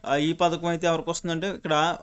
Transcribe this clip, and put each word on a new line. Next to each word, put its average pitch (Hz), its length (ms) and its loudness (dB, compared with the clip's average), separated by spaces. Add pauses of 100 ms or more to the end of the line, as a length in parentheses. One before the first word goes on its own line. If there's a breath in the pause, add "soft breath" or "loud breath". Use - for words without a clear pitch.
ఆ, - 40 4 (160)
ఈ - 20 0 (120)
పథకం 170 320 0
అయితే 165 180 -4
ఎవరికి 160 200 -4
వస్తుందంటే 165 360 -4 (100)
ఇక్కడ 160 160 0 (280)